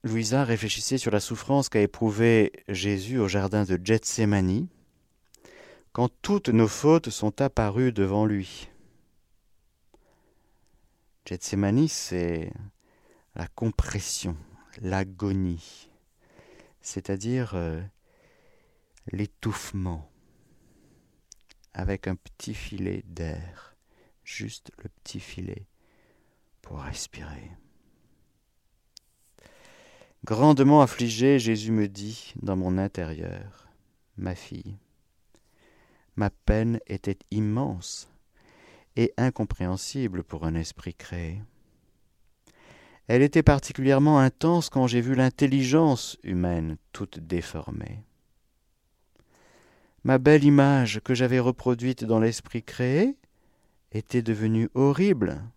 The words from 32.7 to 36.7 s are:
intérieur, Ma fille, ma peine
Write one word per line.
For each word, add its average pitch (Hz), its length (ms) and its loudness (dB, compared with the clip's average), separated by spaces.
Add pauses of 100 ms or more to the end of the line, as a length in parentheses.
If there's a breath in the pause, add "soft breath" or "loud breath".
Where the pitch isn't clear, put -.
intérieur, 90 920 -8 (480)
Ma 92 180 -8
fille, - 420 -16 (1400 soft breath)
ma 104 140 0
peine 113 580 0